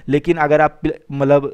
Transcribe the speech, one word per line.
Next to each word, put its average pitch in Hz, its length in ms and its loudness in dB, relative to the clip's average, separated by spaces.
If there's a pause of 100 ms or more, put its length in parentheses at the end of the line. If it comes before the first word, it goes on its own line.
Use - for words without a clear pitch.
लेकिन 147 320 0
अगर 151 220 2
आप 156 180 -2 (320)
मतलब 139 420 0